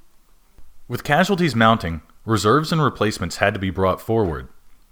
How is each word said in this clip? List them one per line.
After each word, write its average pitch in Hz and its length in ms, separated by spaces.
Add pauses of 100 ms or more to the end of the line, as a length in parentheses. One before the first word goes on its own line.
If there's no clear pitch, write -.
(880)
With 120 160
casualties 170 500
mounting, 110 460 (240)
reserves 113 480
and 160 100
replacements 104 540
had 101 180
to 101 60
be 95 100
brought 92 300
forward. 87 480 (440)